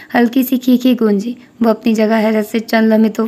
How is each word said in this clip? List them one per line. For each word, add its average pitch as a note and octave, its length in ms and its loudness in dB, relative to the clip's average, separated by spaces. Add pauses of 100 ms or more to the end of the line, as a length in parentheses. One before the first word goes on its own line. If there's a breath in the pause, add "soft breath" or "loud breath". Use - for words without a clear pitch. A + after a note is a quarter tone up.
(140 loud breath)
हल्की A#3+ 300 0
सी C4 120 -4
खीखी B3 380 2
गूंजी। A3 420 -2 (260 loud breath)
वो A3+ 80 2
अपनी A3 240 0
जगह G#3+ 220 0
हैरत G#3+ 300 -2
से A#3 140 -6
चंद A3 320 0
लम्हे A3 180 2
तो A3 180 -4